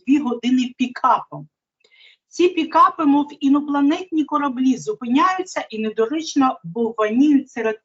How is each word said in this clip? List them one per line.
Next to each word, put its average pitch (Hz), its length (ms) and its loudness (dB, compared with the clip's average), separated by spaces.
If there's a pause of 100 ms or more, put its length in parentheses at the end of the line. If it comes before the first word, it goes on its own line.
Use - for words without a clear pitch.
дві 285 120 4
години 247 580 -2
пікапом. 208 720 -2 (800)
Ці 349 220 2
пікапи, 330 560 2
мов 285 220 2 (120)
інопланетні 285 840 0
кораблі, 262 540 0
зупиняються 294 920 -2
і 220 100 -10
недоречно 254 840 0
бовваніють 233 840 0
серед 220 360 -4